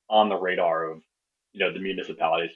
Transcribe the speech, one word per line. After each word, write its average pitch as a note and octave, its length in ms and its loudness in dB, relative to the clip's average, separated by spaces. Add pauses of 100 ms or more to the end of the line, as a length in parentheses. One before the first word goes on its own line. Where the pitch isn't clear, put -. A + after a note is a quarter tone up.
on G#2+ 200 6
the F#2+ 60 0
radar F2 560 0
of, D#2+ 100 -16 (520)
you G2 80 -8
know, F2+ 100 2
the F2 80 -8
municipalities E2+ 760 -2